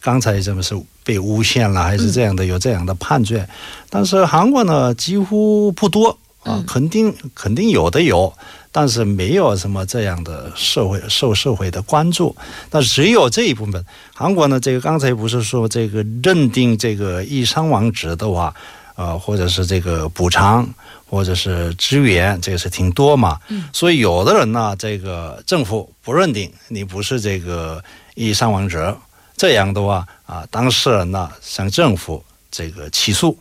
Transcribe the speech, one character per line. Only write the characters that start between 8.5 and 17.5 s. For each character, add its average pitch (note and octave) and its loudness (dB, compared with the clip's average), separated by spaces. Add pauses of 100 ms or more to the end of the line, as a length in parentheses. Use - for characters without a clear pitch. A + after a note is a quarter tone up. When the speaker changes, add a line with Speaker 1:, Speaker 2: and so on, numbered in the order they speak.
Speaker 1:
但 D3 2
是 A2+ 0
没 G2+ 0
有 D3+ 2
什 G2 -6
么 G2 -4
这 A#2 -4
样 F2+ -4
的 E2 -12
社 - 0
会， F#2+ -2
受 A#2 2
社 C3+ 0
会 F#2+ -2
的 F2 -8
关 D#3 2
注。 - 0 (340)
那 D#3 2
只 C#3 2
有 G3+ 6
这 A3 0
一 D#3+ 0
部 G#2+ -6
分， F#2 -6 (300)
韩 F3 -2
国 E3+ 4
呢， C3+ 2
这 C3 -2
个 B2+ 0
刚 D#3 -2
才 C3+ 0
不 A2+ -2
是 A#2 -2
说 A2+ 0
这 A2+ -2
个 G#2 -2 (160)
认 E3 4
定 A#2+ 2
这 A2 -2
个 F#2+ -4
一 C3 -4
伤 D#3+ 0